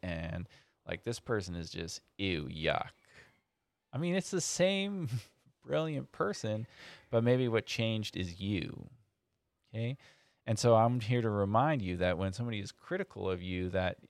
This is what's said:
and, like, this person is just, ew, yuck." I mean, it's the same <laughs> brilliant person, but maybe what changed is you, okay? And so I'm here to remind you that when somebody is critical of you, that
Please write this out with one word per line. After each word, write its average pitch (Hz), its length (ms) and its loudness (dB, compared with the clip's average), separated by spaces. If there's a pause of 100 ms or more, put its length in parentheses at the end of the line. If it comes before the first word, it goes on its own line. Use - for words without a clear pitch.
and, 85 460 -6 (400)
like, - 160 -8
this 117 160 -4
person 95 340 -4
is 82 140 -8
just, 85 320 -8 (160)
ew, 92 280 0
yuck." 78 480 0 (1000)
I - 40 -6
mean, 175 200 0
it's - 160 -4
the 185 80 0
same 196 680 0 (280)
<laughs> - 280 -20
brilliant 147 460 -2
person, 113 560 -4 (460)
but 117 100 4
maybe 127 240 4
what 113 180 2
changed 110 520 -2
is 90 240 -4
you, 98 500 -2 (840)
okay? 117 240 -4 (520)
And 113 100 2
so 120 160 8
I'm 117 240 6
here 117 240 2
to 113 80 2
remind 110 500 4
you 90 180 -2
that 90 200 2
when 95 140 0
somebody 113 260 -4
is 98 140 -8
critical 98 580 -6
of 92 100 -2
you, 90 300 -2
that 92 280 0 (100)